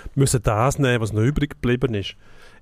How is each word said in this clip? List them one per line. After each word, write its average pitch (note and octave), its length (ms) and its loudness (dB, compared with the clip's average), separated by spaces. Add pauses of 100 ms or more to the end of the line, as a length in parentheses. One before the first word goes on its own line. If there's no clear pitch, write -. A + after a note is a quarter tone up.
(160)
müssen C3+ 280 2
das A#2+ 340 2
nehmen, B2 240 2
was G#2 120 -4
noch G#2+ 80 2
übrig C#3+ 300 0
geblieben B2 420 -2
ist. G2+ 220 -6 (460)